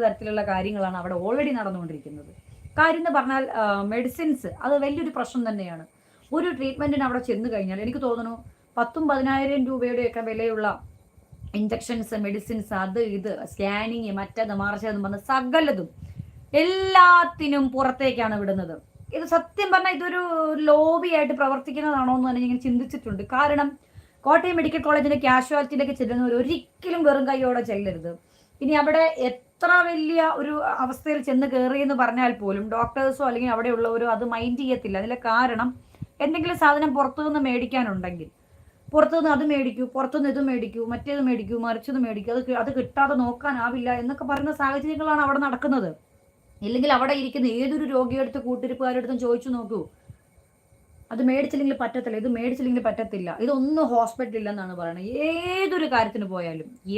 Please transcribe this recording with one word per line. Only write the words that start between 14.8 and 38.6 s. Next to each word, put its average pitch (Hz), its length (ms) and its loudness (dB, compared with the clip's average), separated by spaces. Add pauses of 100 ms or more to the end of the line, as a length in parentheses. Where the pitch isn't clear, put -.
പറഞ്ഞ് 196 160 -6 (100)
സകലതും 254 560 2 (720)
എല്ലാത്തിനും 349 1120 6
പുറത്തേക്കാണ് 262 680 2
വിടുന്നത്. 190 340 -2 (400)
ഇത് 320 180 -4
സത്യം 349 400 0
പറഞ്ഞാൽ 370 240 4
ഇതൊരു 359 240 -2 (480)
ലോബി 320 480 6
ആയിട്ട് 285 220 0
പ്രവർത്തിക്കുന്നതാണോ 269 800 0
എന്ന് 254 120 0
തന്നെ 247 120 -2 (100)
ഞാൻ 247 160 -2
ചിന്തിച്ചിട്ടുണ്ട്. 240 560 -2 (120)
കാരണം 294 320 4 (600)
കോട്ടയം 339 320 4
മെഡിക്കൽ 311 280 0
കോളേജിന്റെ 294 380 4
കാഷ്വാലിറ്റിയിലേക്ക് 269 720 2
ചെല്ലുന്നവർ 240 420 0
ഒരിക്കലും 339 640 -4
വെറും 277 220 4
കൈയോടെ 254 400 0
ചെല്ലരുത്. 180 420 -6 (500)
ഇനി 277 200 2
അവിടെ 311 220 4 (260)
എത്ര - 420 -2 (180)
വലിയ 320 320 2 (180)
ഒരു 294 160 -4 (300)
അവസ്ഥയിൽ 294 420 -2
ചെന്ന് 269 260 2
കയറിയെന്ന് 269 480 2
പറഞ്ഞാൽ 240 300 2 (100)
പോലും 202 240 -2 (100)
ഡോക്ടേഴ്സോ 262 540 0
അല്ലെങ്കിൽ 240 260 -2
അവിടെയുള്ളവരോ 233 600 0
അത് 233 180 -2
മൈൻഡ് 240 300 -2
ചെയ്യത്തില്ല. 247 380 -2
അതിലെ 240 180 -6 (100)
കാരണം 233 400 2 (560)
എന്തെങ്കിലും 339 360 -2
സാധനം 294 340 4
പുറത്തുനിന്ന് 294 520 0
മേടിക്കാനുണ്ടെങ്കിൽ 208 800 -4 (640)